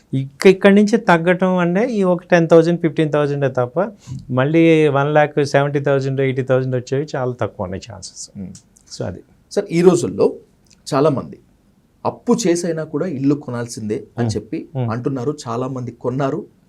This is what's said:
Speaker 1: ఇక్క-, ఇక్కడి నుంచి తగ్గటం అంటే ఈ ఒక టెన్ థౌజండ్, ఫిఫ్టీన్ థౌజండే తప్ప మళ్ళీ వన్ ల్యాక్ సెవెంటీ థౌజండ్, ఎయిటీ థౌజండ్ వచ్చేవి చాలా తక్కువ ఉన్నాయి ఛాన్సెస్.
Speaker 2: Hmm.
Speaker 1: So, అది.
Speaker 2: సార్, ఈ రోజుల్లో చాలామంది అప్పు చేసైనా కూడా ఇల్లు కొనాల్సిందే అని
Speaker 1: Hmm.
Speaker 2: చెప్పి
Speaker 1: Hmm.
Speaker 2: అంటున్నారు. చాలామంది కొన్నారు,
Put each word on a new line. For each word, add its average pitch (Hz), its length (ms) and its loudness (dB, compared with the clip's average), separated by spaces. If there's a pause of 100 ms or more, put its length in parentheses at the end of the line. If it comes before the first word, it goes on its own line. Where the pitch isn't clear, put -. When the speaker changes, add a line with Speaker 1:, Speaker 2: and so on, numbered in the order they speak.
(140)
Speaker 1:
ఇక్క-, 135 320 -2
ఇక్కడి 196 280 6
నుంచి 208 220 4
తగ్గటం 180 600 2
అంటే 180 320 0
ఈ 208 140 -2
ఒక 180 280 2
టెన్ 165 180 4
థౌజండ్, 170 320 6
ఫిఫ్టీన్ 156 320 0
థౌజండే 143 360 0
తప్ప 143 420 -2 (400)
మళ్ళీ 156 580 4
వన్ 139 240 0
ల్యాక్ 151 320 2
సెవెంటీ 143 360 0
థౌజండ్, 135 400 0
ఎయిటీ 135 220 -2
థౌజండ్ 127 340 0
వచ్చేవి 135 300 -4 (100)
చాలా 127 240 -4
తక్కువ 104 240 -6
ఉన్నాయి 92 180 -8 (100)
ఛాన్సెస్. - 460 -18
Speaker 2:
Hmm. 95 180 -12 (420)
Speaker 1:
So, 127 60 -8
అది. 101 140 -8 (320)
Speaker 2:
సార్, - 220 -4
ఈ 170 100 2
రోజుల్లో 117 500 2 (600)
చాలామంది 131 440 0 (680)
అప్పు - 300 -2 (100)
చేసైనా 170 380 -2
కూడా 147 220 -6
ఇల్లు 139 280 -2
కొనాల్సిందే 120 680 -8 (160)
అని 120 80 -2
Speaker 1:
Hmm. 107 100 -2
Speaker 2:
చెప్పి - 400 -10
Speaker 1:
Hmm. 123 140 -4
Speaker 2:
అంటున్నారు. 135 460 -4 (120)
చాలామంది 123 420 -8
కొన్నారు, 135 540 -6 (240)